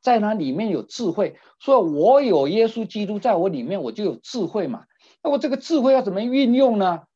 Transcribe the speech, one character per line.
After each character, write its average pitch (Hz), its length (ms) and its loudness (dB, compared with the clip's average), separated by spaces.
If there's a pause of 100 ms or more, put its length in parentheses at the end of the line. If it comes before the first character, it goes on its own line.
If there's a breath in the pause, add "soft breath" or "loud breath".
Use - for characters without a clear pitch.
在 240 160 4
那 214 160 0
里 147 160 -4
面 208 180 -4
有 135 140 -2
智 220 260 -6
慧， 185 280 -2 (220 soft breath)
所 277 140 0
以 233 180 6
我 208 300 4
有 165 260 2
耶 220 200 2
稣 220 180 -6
基 208 220 -6
督 208 100 -6
在 226 160 0
我 180 160 0
里 135 140 -6
面， 175 180 -6
我 120 100 -6
就 208 120 -8
有 151 140 -4
智 220 280 -8
慧 180 220 -4
嘛。 - 180 -10 (380 soft breath)
那 320 80 -2
我 277 80 0
这 302 100 -4
个 262 80 -2
智 311 220 -2
慧 254 120 4
要 262 120 4
怎 196 100 -4
么 196 80 -4
运 247 320 0
用 254 240 4
呢？ 180 220 0 (160)